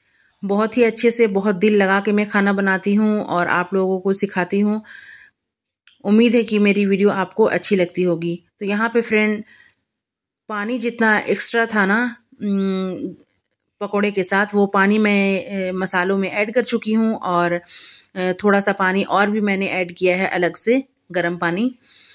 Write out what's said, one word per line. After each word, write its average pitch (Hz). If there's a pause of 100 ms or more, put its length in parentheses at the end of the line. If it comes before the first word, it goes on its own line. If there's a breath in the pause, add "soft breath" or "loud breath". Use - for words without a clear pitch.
(420)
बहुत 208
ही 247
अच्छे 226
से, 233
बहुत 196
दिल 208
लगा 196
के 208
मैं 208
खाना 202
बनाती 196
हूँ 214
और 175
आप 180
लोगों 190
को 196
सिखाती 196
हूँ। 208 (1200 loud breath)
उम्मीद 220
है 233
कि 208
मेरी 202
वीडियो 196
आपको 190
अच्छी 180
लगती 175
होगी। 170 (240)
तो 208
यहाँ 208
पे 233
फ्रेंड, 214 (1040 soft breath)
पानी 214
जितना 226
एक्स्ट्रा 226
था 214
ना, 214 (400)
उम, 190 (640)
पकौड़े 202
के 196
साथ, 202
वो 202
पानी 202
मैं, 196
ए, 190
मसालों 185
में 190
ऐड 214
कर 247
चुकी 214
हूँ। 220
और, 175 (560 loud breath)
ए, 185
थोड़ा 202
सा 196
पानी 190
और 202
भी 214
मैंने 196
ऐड 175
किया 180
है 190
अलग 175
से, 254 (300)
गर्म 175
पानी। 185 (400 loud breath)